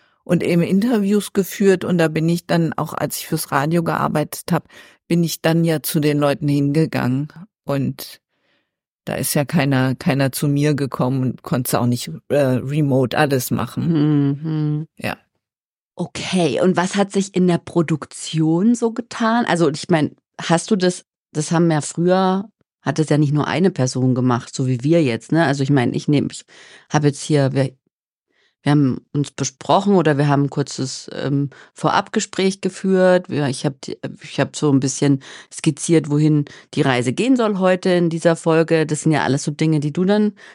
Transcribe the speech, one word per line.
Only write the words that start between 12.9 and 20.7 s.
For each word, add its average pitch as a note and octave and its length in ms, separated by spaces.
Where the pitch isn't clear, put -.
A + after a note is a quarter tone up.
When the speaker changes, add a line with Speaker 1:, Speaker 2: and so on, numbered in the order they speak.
Speaker 1:
alles C#3 340
machen. B2 420
Speaker 2:
Mhm. D3+ 580
Speaker 1:
Ja. - 200
Speaker 2:
Okay, E3+ 680
und F3+ 160
was F3 200
hat G3+ 160
sich G3 220
in F#3 140
der E3+ 100
Produktion E3 1160
so A3+ 180
getan? A#3 540
Also E3 240
ich - 180
mein, D#3 260
hast - 300